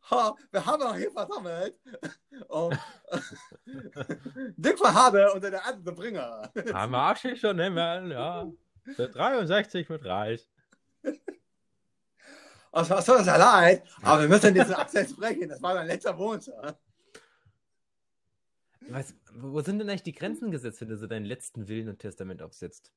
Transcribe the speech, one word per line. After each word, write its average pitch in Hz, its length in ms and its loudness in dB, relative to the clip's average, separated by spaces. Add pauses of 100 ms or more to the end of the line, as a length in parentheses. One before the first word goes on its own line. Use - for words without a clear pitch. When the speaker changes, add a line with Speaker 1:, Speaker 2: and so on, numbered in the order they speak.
(100)
Speaker 1:
„Ha, 226 240 2 (160)
wir 190 160 -4
haben 294 160 -2
uns 226 160 -4
hier 415 140 -6
versammelt, 185 640 -8 (680)
um 165 240 -4
<laughs> - 1800 -12
dick 277 220 0
für 226 160 4
Habe 202 380 8
unter 196 180 -6
der 190 140 -8
Erde 214 180 -8
zu 175 120 -10
bringen.“ 185 260 -10
Speaker 2:
Haben 117 720 -6
wir 123 60 0
Abschied 196 400 -2
schon, 208 180 0
ne, 175 140 -2
Mann? 170 400 -4
Ja. 160 400 -8 (460)
Seit 123 180 -6
dreiundsechzig 196 760 -2
mit 151 160 -10
Reich. 107 440 -4 (2250)
Speaker 1:
Es 170 160 2
war 185 120 2
so 233 200 6
sehr 170 160 6
leid, 185 440 8 (200)
aber 151 200 6
wir 151 60 4
müssen 202 260 8
diesen 180 200 4
Akzent - 360 -2
sprechen. 180 380 -4
Das 147 140 -12
war 180 120 -2
dein 165 120 -4
letzter 190 300 -4
Wunsch, 208 320 -6
ja? 143 260 -14 (2250)
Speaker 2:
Was, 131 260 -12 (200)
wo 135 260 -8
sind 190 180 -4
denn 208 100 -6
eigentlich 196 140 -6
die 165 120 -10
Grenzen 214 360 -8
gesetzt, 123 300 -8
wenn 110 80 -12
du 110 80 -8
so 104 100 -12
deinen 107 200 -8
letzten 110 420 -12
Willen 110 200 -8
und 98 100 -14
Testament 92 440 -12
aufsetzt? - 540 -18